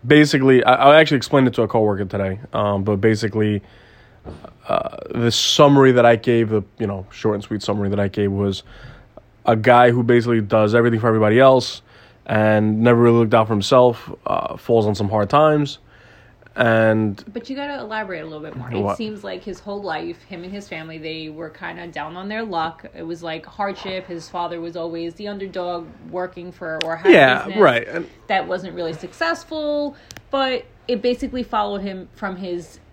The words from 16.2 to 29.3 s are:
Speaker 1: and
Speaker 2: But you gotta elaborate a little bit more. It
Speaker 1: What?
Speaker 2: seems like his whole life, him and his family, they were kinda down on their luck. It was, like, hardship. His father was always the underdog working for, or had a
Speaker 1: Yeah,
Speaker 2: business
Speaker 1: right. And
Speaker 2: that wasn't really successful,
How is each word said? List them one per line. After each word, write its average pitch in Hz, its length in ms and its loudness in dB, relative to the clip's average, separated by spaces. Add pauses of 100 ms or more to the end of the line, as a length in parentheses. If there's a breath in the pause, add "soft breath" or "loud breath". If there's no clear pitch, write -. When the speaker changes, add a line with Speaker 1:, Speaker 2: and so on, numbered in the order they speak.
Speaker 1:
and 110 760 0
Speaker 2:
But 233 180 -14
you 269 60 -10
gotta 285 240 -10
elaborate 214 420 -10
a 156 40 -14
little 156 160 -14
bit 156 160 -16
more. 123 140 -14
It 190 80 -6
Speaker 1:
What? - 180 -4
Speaker 2:
seems 214 260 -12
like 185 200 -12
his 190 160 -14
whole 208 220 -12
life, 165 420 -10
him 175 200 -16
and 185 80 -14
his 202 160 -14
family, 160 300 -16
they 160 320 -12
were 156 200 -14
kinda 170 380 -16
down 156 300 -12
on 190 100 -12
their 214 160 -8
luck. 165 500 -6
It 165 100 -16
was, 165 200 -12
like, 160 220 -10
hardship. 190 600 -8
His 170 240 -14
father 170 300 -8
was 170 160 -12
always 170 400 -10
the 202 140 -12
underdog 180 580 -8 (220)
working 180 420 -10
for, 160 320 -10
or 160 140 -4
had 175 100 -2
a 180 60 8
Speaker 1:
Yeah, 135 320 6
Speaker 2:
business 208 160 -2
Speaker 1:
right. 123 260 4
And 165 200 -8 (200)
Speaker 2:
that 190 200 -2
wasn't 180 280 -8
really 170 180 -8
successful, 294 1000 -6 (340 loud breath)